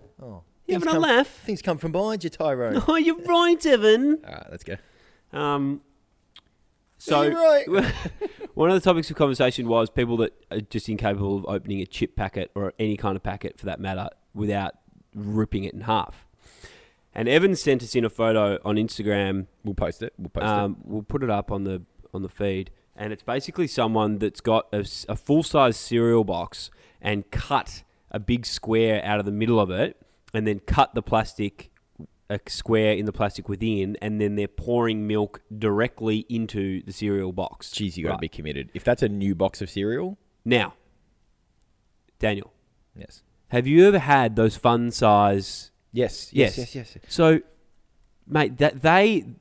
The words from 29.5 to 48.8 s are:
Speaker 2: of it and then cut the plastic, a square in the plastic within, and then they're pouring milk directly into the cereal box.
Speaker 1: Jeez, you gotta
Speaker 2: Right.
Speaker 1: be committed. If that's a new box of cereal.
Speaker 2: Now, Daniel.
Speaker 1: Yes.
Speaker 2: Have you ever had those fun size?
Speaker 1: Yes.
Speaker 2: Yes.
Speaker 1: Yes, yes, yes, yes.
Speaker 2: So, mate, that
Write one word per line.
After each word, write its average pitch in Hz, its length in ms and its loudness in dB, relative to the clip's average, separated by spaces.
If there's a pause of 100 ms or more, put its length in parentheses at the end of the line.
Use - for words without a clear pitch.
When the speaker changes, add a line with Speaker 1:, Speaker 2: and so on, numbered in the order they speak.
Speaker 2:
of 95 100 0
it 92 260 -2 (360)
and 107 140 -2
then 104 140 -2
cut - 360 2
the 113 60 -4
plastic, - 680 -4 (580)
a 104 200 -6
square 110 460 2
in 101 100 -4
the 104 80 -4
plastic - 360 -4
within, 101 540 -2
and 107 180 -4
then 104 140 0
they're 104 140 -4
pouring 113 580 -2
milk 107 340 -2 (160)
directly 107 720 -2
into 101 540 -4
the 98 100 -14
cereal 98 400 -4
box. - 380 -8
Speaker 1:
Jeez, 92 260 -6
you 85 60 -8
gotta 78 120 -2
Speaker 2:
Right. - 80 -8
Speaker 1:
be 82 60 -4
committed. 73 460 -10
If - 80 -10
that's 120 220 0
a 110 40 4
new 98 280 -2
box 95 260 -2
of 95 80 -10
cereal. 131 480 -4 (260)
Speaker 2:
Now, 113 300 0 (1400)
Daniel. 104 340 -4 (440)
Speaker 1:
Yes. - 260 -20 (260)
Speaker 2:
Have 123 180 2
you 165 200 8
ever 196 120 6
had 131 380 4
those 110 200 4
fun 120 340 2
size? 101 800 2 (220)
Speaker 1:
Yes. - 400 -4
Speaker 2:
Yes. - 260 2
Speaker 1:
Yes, 120 160 -8
yes, - 0 -
yes, 123 280 -14
yes. - 20 -20 (100)
Speaker 2:
So, 160 260 6 (840)
mate, 135 320 0
that 135 240 2